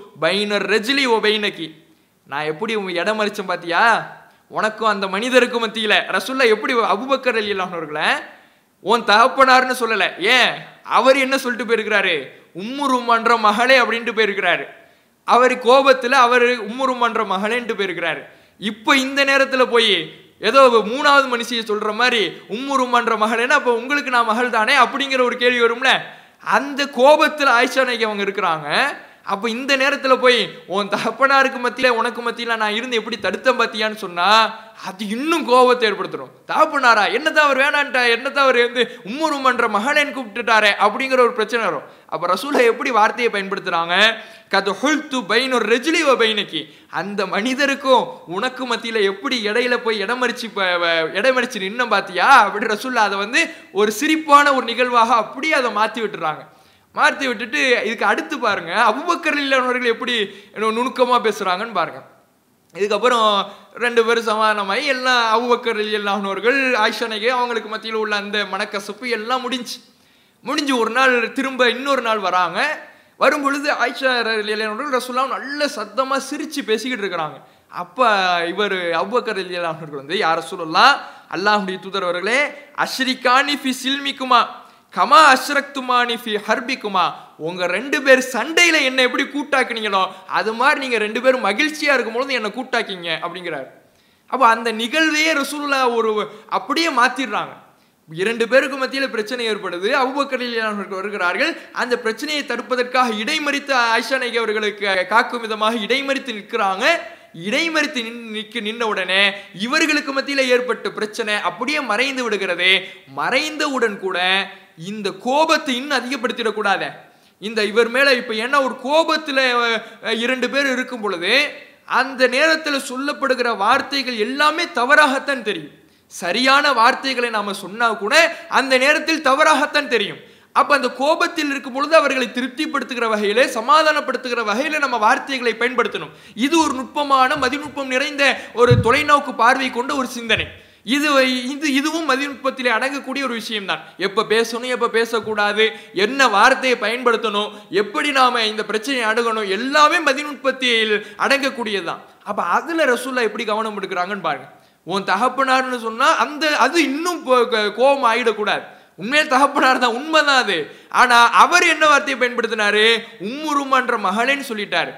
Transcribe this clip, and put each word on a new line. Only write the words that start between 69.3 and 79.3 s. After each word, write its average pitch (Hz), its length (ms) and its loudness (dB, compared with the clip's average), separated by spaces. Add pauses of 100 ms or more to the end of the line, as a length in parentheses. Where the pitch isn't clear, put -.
முடிஞ்சு, 247 380 -6 (640)
முடிஞ்சு 269 360 -2
ஒரு 220 120 0
நாள் 247 420 2
திரும்ப 262 380 0
இன்னொரு 262 320 -2
நாள் 220 160 0
வராங்க. 185 720 -2 (280)
வரும் 285 260 2
பொழுது 277 300 -2
ஆயிஷா 254 380 -2
ரலியல்லாஹு 220 640 -2
அவர்கள் 262 260 -4
ரசூலுல்லாஹ் 254 280 -2
நல்ல 269 380 -4
சத்தமா 254 540 -4 (100)
சிரிச்சு 285 360 -8
பேசிக்கிட்டு 220 400 -2
இருக்கிறாங்க. 156 340 -6 (280)
அப்ப 202 400 -2 (400)
இவர் 190 240 -2
அபூபக்கர் 190 640 -2